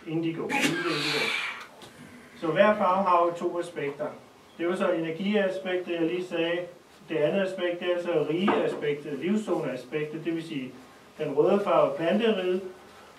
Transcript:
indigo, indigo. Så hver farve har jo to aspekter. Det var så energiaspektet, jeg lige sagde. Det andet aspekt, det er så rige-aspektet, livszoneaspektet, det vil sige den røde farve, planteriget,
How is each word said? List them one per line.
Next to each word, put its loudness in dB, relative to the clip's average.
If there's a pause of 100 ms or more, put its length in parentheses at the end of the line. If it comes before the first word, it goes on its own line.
indigo, -2
indigo. -2 (1160)
Så -4
hver 6
farve 2
har 6
jo 2
to -2
aspekter. -6 (520)
Det -2
var 0
så 2
energiaspektet, 0
jeg 0
lige 0
sagde. 0 (500)
Det -4
andet 2
aspekt, -2
det 0
er 0
så 2
rige-aspektet, 0
livszoneaspektet, -4
det -2
vil -4
sige -8 (460)
den -4
røde 6
farve, 4
planteriget, 2 (560)